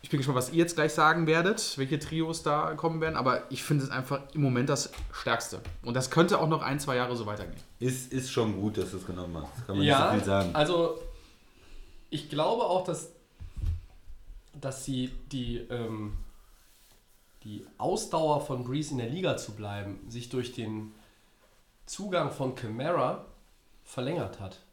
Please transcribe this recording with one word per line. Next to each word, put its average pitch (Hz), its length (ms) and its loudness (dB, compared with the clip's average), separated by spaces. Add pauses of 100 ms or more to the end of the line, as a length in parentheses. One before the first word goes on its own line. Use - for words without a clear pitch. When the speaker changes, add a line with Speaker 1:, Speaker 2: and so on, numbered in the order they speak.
Speaker 1:
ich - 100 -6
bin 147 80 2
gespannt, 131 180 2
was 127 140 0
ihr 165 60 4
jetzt 170 180 4
gleich 156 180 4
sagen 160 320 6
werdet, 165 540 2
welche 135 180 0
Trios 160 460 -2
da 156 320 2
kommen 160 260 0
werden, 160 140 0
aber 127 340 4
ich - 140 -6
finde 143 220 4
es 131 40 -6
einfach 131 300 -2 (160)
im 151 60 2
Moment 127 280 4
das 139 220 0 (200)
Stärkste. - 500 -2 (200)
Und 120 140 -2
das 127 160 0
könnte 180 280 6
auch 156 80 4
noch 156 140 2
ein, 139 180 0
zwei 143 160 -2
Jahre 123 200 0
so 110 100 -4
weitergehen. 104 340 -6 (200)
Speaker 2:
Ist, 127 340 -2
ist 131 160 -2
schon 107 320 2
gut, 104 160 0
dass 92 140 -2
du 98 60 -6
es 87 100 -8
genommen 87 280 -6
hast. 80 300 -8
Kann 98 120 -2
man 147 100 4
Speaker 3:
Ja, 139 100 8
Speaker 2:
nicht 143 140 6
so - 80 4
viel - 60 0
sagen. 196 300 4
Speaker 3:
also 165 440 4 (1120)
ich - 180 -6
glaube 202 360 2
auch, 180 180 4
dass, - 260 -4 (1500)
dass 131 240 -8
sie 127 240 -2 (220)
die, 120 260 -4 (140)
ähm, 110 420 -4 (1300)
die 107 220 -12 (140)
Ausdauer 160 600 2
von 123 220 -4
Brees 143 280 -4
in 127 80 -2
der 113 100 -4
Liga 165 280 0
zu - 160 -10
bleiben, 101 540 -8
sich 120 220 -10
durch 123 240 -4
den 110 380 -6 (960)
Zugang 180 420 -2
von 135 240 -4
Kamara 139 720 -2 (580)
verlängert 131 560 -4
hat. 95 200 -12 (140)